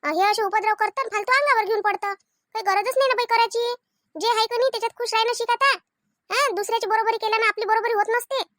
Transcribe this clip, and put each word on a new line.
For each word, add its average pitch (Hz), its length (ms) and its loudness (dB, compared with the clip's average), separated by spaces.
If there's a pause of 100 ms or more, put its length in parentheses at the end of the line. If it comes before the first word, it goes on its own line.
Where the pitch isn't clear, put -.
अ, 294 40 -4
हे 349 240 2
असे 427 120 0
उपद्रव 415 320 0
करतात, 427 300 -2
फालतू 427 280 -2
अंगावर 523 320 2
घेऊन 427 160 0
पडतं. 403 340 -2 (400)
काही 440 80 -4
गरजच 403 360 0
नाही 539 100 4
ना 508 60 2
बाई 480 120 0
करायची. 466 480 0 (460)
जे 392 60 -2
आहे 453 200 2
कोणी 480 220 0
त्याच्यात 466 300 -4
खुश 466 160 -6
राहणं 453 200 0
शिक 453 160 -4
आता. 523 260 2 (560)
हा, 508 200 2
दुसऱ्याची 440 340 -2
बरोबरी 440 300 2
केल्यानं 440 300 0
आपली 427 180 -2
बरोबरी 440 280 0
होत 415 160 2
नसते. 480 340 -2 (160)